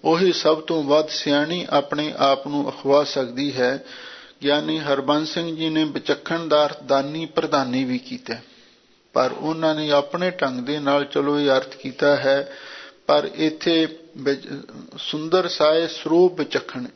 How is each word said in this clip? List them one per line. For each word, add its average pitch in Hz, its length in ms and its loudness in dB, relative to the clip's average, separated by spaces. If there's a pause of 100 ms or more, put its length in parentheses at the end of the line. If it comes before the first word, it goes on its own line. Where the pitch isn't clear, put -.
ਉਹੀ 170 280 4
ਸਭ 156 280 2
ਤੋਂ 160 220 -2
ਵੱਧ 151 260 4
ਸਿਆਣੀ 151 640 -2
ਆਪਣੇ 147 460 0
ਆਪ 139 300 2
ਨੂੰ 143 240 -2
ਅਖਵਾ 139 340 2
ਸਕਦੀ 135 480 -4
ਹੈ। 127 320 0 (580)
ਗਿਆਨੀ 151 360 0
ਹਰਬੰਸ 147 560 0
ਸਿੰਘ 170 220 -4
ਜੀ 160 120 -2
ਨੇ 156 160 2
ਵਿਚਖਣ 156 640 -4
ਦਾ 151 180 4
ਅਰਥ 147 160 -8
ਦਾਨੀ 143 440 -2
ਪ੍ਰਧਾਨੀ 135 580 -2
ਵੀ 127 140 -2
ਕੀਤਾ, - 360 -12 (800)
ਪਰ 127 200 2
ਉਹਨਾਂ 160 420 -2
ਨੇ 151 160 -4
ਆਪਣੇ 160 400 2
ਢੰਗ 135 300 -2
ਦੇ 143 180 -4
ਨਾਲ 143 260 2
ਚਲੋ 143 360 0
ਇਹ 143 100 2
ਅਰਥ 131 260 0
ਕੀਤਾ 143 400 2
ਹੈ। 139 400 0 (500)
ਪਰ 147 280 2
ਇੱਥੇ 156 640 0 (180)
ਵਿਚ-, 139 320 -2 (500)
ਸੁੰਦਰ 165 500 0
ਸਾਏ 160 380 4
ਸਰੂਪ 170 520 4
ਵਿਚਖਣ 131 460 -4 (120)